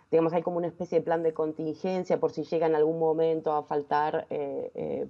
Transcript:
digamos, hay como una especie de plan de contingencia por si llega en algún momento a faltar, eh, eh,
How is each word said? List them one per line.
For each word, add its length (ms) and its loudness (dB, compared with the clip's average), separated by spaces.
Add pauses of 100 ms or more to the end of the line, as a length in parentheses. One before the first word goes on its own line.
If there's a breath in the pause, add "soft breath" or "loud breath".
(120 soft breath)
digamos, 220 4
hay 100 2
como 140 -2
una 100 -2
especie 320 -2
de 60 -2
plan 180 0
de 100 2
contingencia 840 -2
por 140 0
si 100 -4
llega 240 0
en 80 2
algún 240 4
momento 540 2
a 100 0
faltar, 640 0
eh, 460 -6
eh, 340 -4